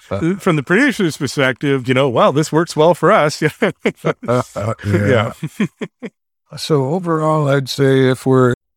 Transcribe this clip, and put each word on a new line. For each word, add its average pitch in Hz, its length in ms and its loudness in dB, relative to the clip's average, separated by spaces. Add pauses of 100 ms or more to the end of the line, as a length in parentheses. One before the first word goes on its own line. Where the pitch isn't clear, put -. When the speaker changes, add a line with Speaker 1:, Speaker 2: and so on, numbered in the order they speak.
Speaker 1:
<laughs> 98 180 -8
Speaker 2:
th-, 180 180 -2
from 175 160 0
the 147 80 -2
producer's 196 540 0
perspective, 135 720 -2
you 127 60 0
know, 135 140 2
"Well, 131 240 2
this 147 200 -2
works 160 240 -2
well 156 180 4
for 160 160 0
us." 156 320 2
<laughs> 151 100 0 (100)
Speaker 1:
<laughs> - 600 -4
Yeah. 117 500 -4 (120)
Speaker 2:
Yeah. 104 480 0 (260)
<laughs> - 500 -8 (480)
Speaker 1:
So 139 280 0 (100)
overall, 156 540 -2
I'd 139 200 0
say 135 400 2
if 131 180 -2
we're 127 280 4 (220)